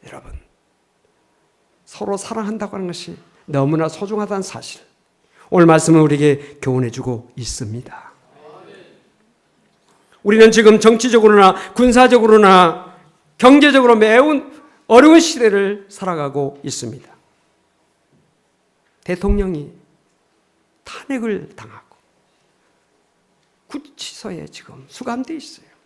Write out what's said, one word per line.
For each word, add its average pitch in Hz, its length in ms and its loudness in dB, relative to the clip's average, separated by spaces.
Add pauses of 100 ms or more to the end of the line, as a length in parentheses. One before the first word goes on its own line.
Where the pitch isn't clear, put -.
여러분, - 260 -20 (1500)
서로 202 320 -12
사랑한다고 208 580 -12
하는 190 120 -12
것이 170 300 -16 (300)
너무나 151 420 -4
소중하다는 202 540 -8
사실, - 380 -18 (720)
오늘 175 160 4
말씀은 160 340 2
우리에게 147 600 -2
교훈해주고 127 760 -8
있습니다. - 760 -16 (2000)
우리는 220 260 4
지금 214 300 2
정치적으로나 220 960 2
군사적으로나 220 1200 2 (400)
경제적으로 262 580 4
매우 240 480 2 (440)
어려운 302 340 6
시대를 208 720 -4
살아가고 143 720 -8
있습니다. - 520 -14 (1900)
대통령이 185 680 -6 (1120)
탄핵을 220 720 -10
당하고 - 420 -20 (1700)
구치소에 - 800 -18
지금 - 420 -20
수감돼 254 480 -12
있어요. - 300 -20 (200)